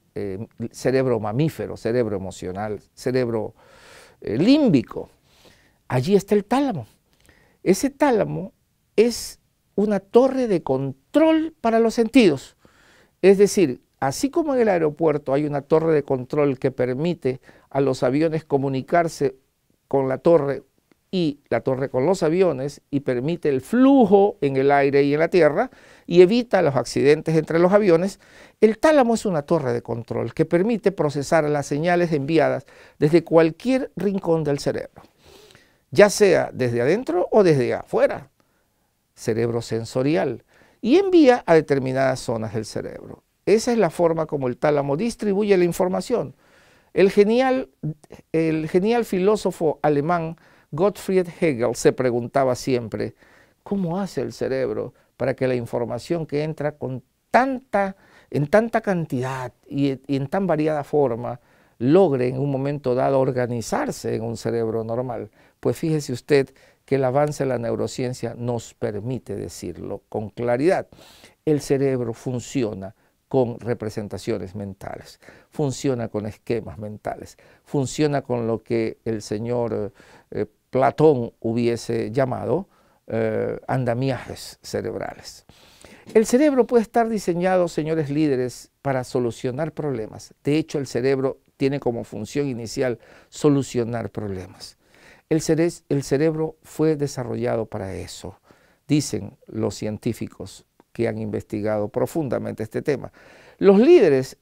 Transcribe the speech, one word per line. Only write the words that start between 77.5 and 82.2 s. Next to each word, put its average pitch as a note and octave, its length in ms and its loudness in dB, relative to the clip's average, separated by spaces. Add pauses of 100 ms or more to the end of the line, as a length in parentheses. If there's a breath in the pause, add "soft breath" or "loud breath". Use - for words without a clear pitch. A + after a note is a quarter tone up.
funciona C#3+ 600 -2
con A#2+ 220 -4
lo A2+ 160 -2
que A2+ 440 -2
el A2 160 -4
señor, A2 720 -4 (380 soft breath)
eh, G#2+ 160 -6 (220)
Platón C3 720 2
hubiese A#2 720 -2
llamado, B2 560 -2 (400 soft breath)